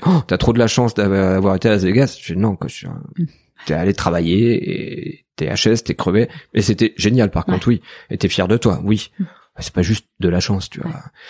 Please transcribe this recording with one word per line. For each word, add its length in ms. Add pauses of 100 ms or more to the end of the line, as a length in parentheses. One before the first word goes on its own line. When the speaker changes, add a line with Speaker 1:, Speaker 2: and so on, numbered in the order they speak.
Speaker 1:
Oh, 180
t'as 120
trop 140
de 80
la 80
chance 280
d'avoir 600
été 120
à 40
Las 120
Vegas. » 380
Je 120
dis, « 80
Non, 140
quoi, 120
je 80
suis 120
un, 120 (180)
Speaker 2:
Mm. 80 (420)
Speaker 1:
t'es 80
allé 180
travailler 1200
et 140 (100)
t'es 120
H 220
S, 140
t'es 120
crevé. » 320 (280)
Et 80
c'était 340
génial, 320
par 180
Speaker 2:
Ouais. 60
Speaker 1:
contre, 140
oui. 140 (280)
Et 80
t'es 120
fier 180
de 100
toi, 260
oui. 360
Speaker 2:
Mm. 40 (360)
Speaker 1:
C'est 140
pas 100
juste 240 (120)
de 80
la 120
chance, 320
tu 100
vois. 80
Speaker 2:
Ouais. 80 (320)